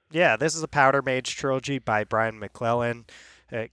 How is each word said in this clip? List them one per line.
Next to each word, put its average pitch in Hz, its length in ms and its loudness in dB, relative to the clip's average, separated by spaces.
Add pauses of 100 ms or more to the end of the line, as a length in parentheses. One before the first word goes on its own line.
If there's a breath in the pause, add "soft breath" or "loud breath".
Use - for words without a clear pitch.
(100)
Yeah, 156 260 2
this 151 200 0
is 165 80 -6
a 151 40 -8
Powder 139 320 4
Mage 131 360 -4
trilogy 135 420 -2
by 107 260 0
Brian 110 360 -2
McClellan. 117 640 -4 (460 loud breath)
It 117 200 -8